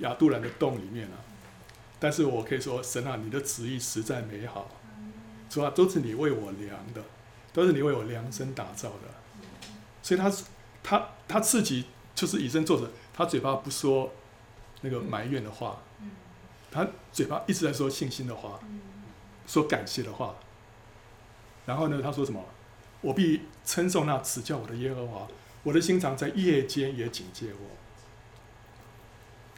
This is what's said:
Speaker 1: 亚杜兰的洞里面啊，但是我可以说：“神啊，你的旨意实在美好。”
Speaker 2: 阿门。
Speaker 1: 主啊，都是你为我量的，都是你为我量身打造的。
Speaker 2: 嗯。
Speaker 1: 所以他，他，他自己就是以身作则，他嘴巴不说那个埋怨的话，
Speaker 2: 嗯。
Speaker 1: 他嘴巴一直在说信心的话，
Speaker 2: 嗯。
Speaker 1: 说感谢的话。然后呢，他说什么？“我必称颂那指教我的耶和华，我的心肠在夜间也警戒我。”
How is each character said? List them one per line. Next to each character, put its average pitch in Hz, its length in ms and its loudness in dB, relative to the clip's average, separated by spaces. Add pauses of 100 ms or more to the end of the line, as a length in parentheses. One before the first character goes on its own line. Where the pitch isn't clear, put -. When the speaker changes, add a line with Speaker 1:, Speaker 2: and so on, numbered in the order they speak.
Speaker 1:
亚 - 140 -2
杜 156 160 8
兰 117 100 2
的 117 160 -4
洞 127 220 2
里 95 100 -10
面 113 200 -8
啊， 92 120 -14 (760)
但 147 120 2
是 156 140 4
我 120 180 2
可 135 120 -2
以 127 40 2
说 127 220 -2
：“神 123 240 -4
啊， 127 180 -4
你 110 60 -6
的 135 100 -2
旨 120 280 -4
意 131 120 -4
实 113 220 -4
在 120 220 -2
美 107 240 -8
好。” 101 140 -8 (280)
Speaker 2:
阿 - 100 -16
门。 - 140 -14 (340)
Speaker 1:
主 147 140 -2
啊， 143 140 2
都 180 120 8
是 180 120 2
你 117 160 -2
为 147 160 2
我 107 220 -2
量 98 260 -8 (140)
的， 107 100 -10 (500)
都 170 120 6
是 185 60 10
你 139 100 6
为 143 120 4
我 117 100 0
量 117 280 -6
身 131 220 -6
打 101 200 -6
造 117 160 -8
的。 101 180 -14 (280)
Speaker 2:
嗯。 - 120 -16 (540)
Speaker 1:
所 185 160 2
以 - 20 6
他， 196 120 6 (500)
他， - 280 2 (180)
他 214 120 4
自 220 220 6
己 127 240 2 (300)
就 185 120 0
是 185 140 0
以 131 80 0
身 156 160 4
作 165 140 4
则， 117 120 -4 (220)
他 170 120 0
嘴 156 140 2
巴 135 160 2
不 135 140 -4
说 135 420 2 (680)
那 135 80 -4
个 123 100 -2
埋 107 300 -4
怨 131 140 -2
的 107 80 -10
话， 104 320 -8 (180)
Speaker 2:
嗯。 208 80 -10 (640)
Speaker 1:
他 170 160 0 (240)
嘴 - 160 0
巴 - 200 -2
一 196 60 4
直 - 100 -2
在 143 80 4
说 139 160 0
信 135 220 -2
心 127 160 -6
的 120 80 -6
话， 104 300 -10
Speaker 2:
嗯。 208 180 -12 (640)
Speaker 1:
说 - 220 4
感 - 180 2
谢 - 160 -4
的 - 120 -6
话。 101 220 -6 (1300)
然 127 120 -2
后 160 120 2
呢， 143 120 0
他 143 100 0
说 139 140 0
什 131 80 -2
么 95 100 -8 (580)
？“我 135 120 0
必 165 280 6 (240)
称 180 240 2
颂 175 160 4
那 143 140 2
指 - 220 -4
教 147 160 -2
我 110 100 -6
的 113 80 -8
耶 127 180 -2
和 123 120 -6
华， 104 220 -8 (340)
我 151 100 0
的 160 80 8
心 175 200 6
肠 135 180 0
在 143 120 0
夜 160 360 6
间 135 320 0
也 117 120 -2
警 92 220 -10
戒 - 220 -8
我。” 98 160 -12 (1900)